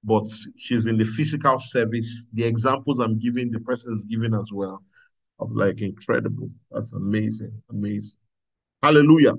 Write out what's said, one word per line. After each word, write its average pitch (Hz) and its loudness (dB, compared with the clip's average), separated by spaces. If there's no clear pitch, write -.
but 107 2
she's 113 -2
in 113 0
the 110 4
physical 139 0
service. 113 -4
The 113 -2
examples 123 0
I'm 113 2
giving, 120 -2
the 110 -4
person 120 -6
is 104 -6
giving 113 -2
as 104 -4
well. 95 -8
I'm 113 -8
like, 107 0
"Incredible. - -4
That's - -8
amazing, 107 -4
amazing." 104 -6
Hallelujah. 147 8